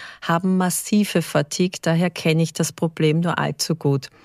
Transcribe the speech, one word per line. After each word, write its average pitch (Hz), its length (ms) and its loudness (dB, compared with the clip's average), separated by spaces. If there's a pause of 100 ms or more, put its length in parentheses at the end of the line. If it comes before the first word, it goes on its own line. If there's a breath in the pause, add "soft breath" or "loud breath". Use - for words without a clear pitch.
(240 loud breath)
haben 185 340 2
massive 185 640 0
Fatigue, - 640 -2
daher 165 260 2
kenne 165 340 0
ich 160 120 -2
das - 180 -2
Problem 160 480 0
nur 170 180 0
allzu 147 380 -2
gut. 139 320 -2 (160 loud breath)